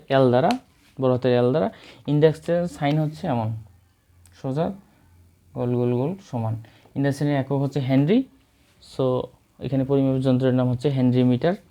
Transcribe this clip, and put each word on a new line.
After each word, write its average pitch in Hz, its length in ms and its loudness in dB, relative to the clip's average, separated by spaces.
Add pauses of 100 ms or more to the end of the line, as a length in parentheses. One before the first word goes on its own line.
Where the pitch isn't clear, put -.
এল 135 200 6
দ্বারা, 131 200 4 (520)
বড় 127 120 2
হাতের 127 180 0
এল 123 180 4
দ্বারা। 170 200 0 (380)
ইন্ডাকট্যান্স 160 680 0
সাইন 151 220 -2
হচ্ছে 151 280 -6
এমন, 113 300 -4 (840)
সোজা 151 300 -4 (800)
গোল 123 220 -4
গোল 123 200 0
গোল 143 200 -4 (160)
সমান। 113 240 -6 (400)
ইন্ডাকট্যান্সের 139 440 -2
একক 135 220 -4
হচ্ছে 143 180 -4
হেনরি, 143 440 2 (760)
so 127 300 -2 (320)
এখানে 131 260 -2
পরিমাপের 135 360 0
যন্ত্রের 127 320 2
নাম 127 160 2
হচ্ছে 127 200 -2
হেনরি 127 340 2
মিটার। 127 320 2 (160)